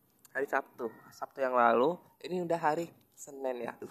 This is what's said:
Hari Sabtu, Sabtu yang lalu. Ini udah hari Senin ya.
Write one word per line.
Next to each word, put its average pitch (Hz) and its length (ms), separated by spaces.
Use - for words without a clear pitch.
Hari 139 160
Sabtu, 135 400
Sabtu - 320
yang 127 80
lalu. 123 480
Ini 175 240
udah 165 80
hari 165 320
Senin 135 480
ya. 117 160